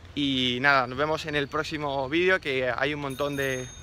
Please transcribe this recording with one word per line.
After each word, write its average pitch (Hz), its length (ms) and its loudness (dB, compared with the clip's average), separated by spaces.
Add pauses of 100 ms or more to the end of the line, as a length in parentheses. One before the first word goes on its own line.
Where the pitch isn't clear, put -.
(140)
Y 131 460 0
nada, 135 260 6
nos 127 120 -6
vemos 156 260 0
en 151 120 -4
el 139 120 0
próximo 147 600 -2
vídeo, 180 300 4
que 131 360 0
hay 135 180 0
un 147 80 -4
montón 143 340 -2
de, 135 320 -2 (160)